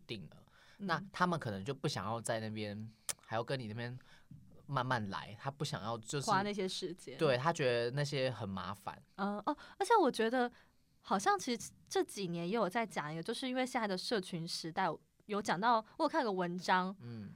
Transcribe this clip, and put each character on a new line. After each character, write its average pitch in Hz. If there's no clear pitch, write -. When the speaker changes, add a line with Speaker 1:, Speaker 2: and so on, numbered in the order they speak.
Speaker 1:
定 110
了， -
Speaker 2:
对。 202
Speaker 1:
那 165
他 180
们 170
可 117
能 95
就 131
不 156
想 107
要 113
在 113
那 110
边， 107
Speaker 2:
嗯。 110
Speaker 1:
还 113
要 113
跟 135
你 117
那 104
边 120
慢 131
慢 117
来， 95
他 139
不 143
想 120
要 117
就 143
是 135
Speaker 2:
花 196
那 208
些 196
时 185
间。 131
Speaker 1:
对， 143
他 156
觉 160
得 120
那 143
些 139
很 104
麻 95
烦。 -
Speaker 2:
嗯， 202
哦， 294
而 392
且 466
我 311
觉 226
得 247
好 196
像 381
其 247
实 -
这 370
几 202
年 170
也 202
有 202
在 233
讲 151
一 165
个， 165
就 233
是 262
因 254
为 254
现 254
在 214
的 185
社 208
群 170
时 -
代， 190
有 208
讲 202
到， 226
我 320
有 -
看 302
个 214
文 180
章， 185
Speaker 1:
嗯。 117